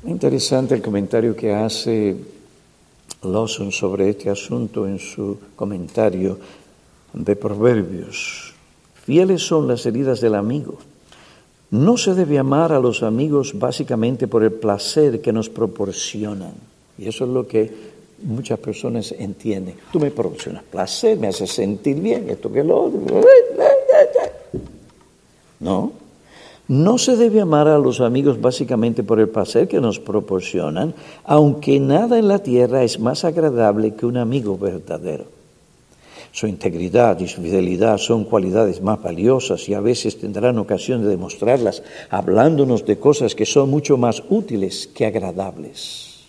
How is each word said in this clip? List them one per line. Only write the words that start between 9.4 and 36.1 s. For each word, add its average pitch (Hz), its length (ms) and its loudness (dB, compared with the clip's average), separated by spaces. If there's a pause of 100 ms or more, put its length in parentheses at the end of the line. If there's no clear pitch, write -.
son 151 260 0
las 123 200 -2
heridas 127 340 -2
del 113 140 2
amigo. 113 420 -4 (960)
No 160 260 4
se 196 180 0
debe 151 240 2
amar 139 340 2
a 143 60 4
los 123 240 2
amigos 131 560 0
básicamente 123 720 -2
por 110 160 2
el 110 80 4
placer 113 720 0
que 117 100 0
nos 110 160 -2
proporcionan". 101 1040 -6 (460)
Y 92 100 -10
eso 113 160 -6
es 123 60 -4
lo 123 180 -2
que 110 420 -2 (320)
muchas 120 380 -6
personas 117 500 -6
entienden. 98 640 -8 (180)
"Tú - 60 0
me 143 140 0
proporcionas - 500 -8
placer, 196 560 -2
me 110 80 -2
haces 95 240 -4
sentir 104 460 -2
bien, 196 340 -2
esto - 220 -8
que 139 100 0
lo 160 220 2
otro". - 360 0 (2500)
No. 95 320 -2 (800)
"No 165 300 4
se 247 180 2
debe 220 240 6
amar 151 260 4
a 151 120 6
los 127 220 2
amigos 127 400 2
básicamente 120 640 0
por 107 160 2
el 110 100 4
placer 117 380 0
que 170 140 0
nos 110 180 0
proporcionan, 95 960 -4 (300)
aunque 143 560 4
nada 185 360 2
en 214 120 4
la 202 100 4
tierra 123 460 2
es 113 160 -2
más 127 240 -2
agradable 117 720 2
que 123 120 -4
un 120 100 -2
amigo 117 400 -2
verdadero. 87 680 -6 (1080)